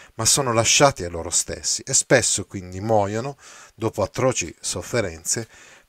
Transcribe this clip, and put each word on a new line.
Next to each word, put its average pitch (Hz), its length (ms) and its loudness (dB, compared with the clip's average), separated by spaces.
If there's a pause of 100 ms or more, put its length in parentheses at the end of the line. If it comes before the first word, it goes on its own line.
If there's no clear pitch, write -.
(160)
ma 110 100 -4
sono 120 280 2
lasciati 117 500 4
a 87 60 -6
loro 85 200 -8
stessi - 520 -4
e 135 120 -6
spesso - 520 2
quindi 90 340 -12
muoiono 110 580 0 (380)
dopo 107 260 -2
atroci 95 580 -2
sofferenze, 95 880 -4 (400)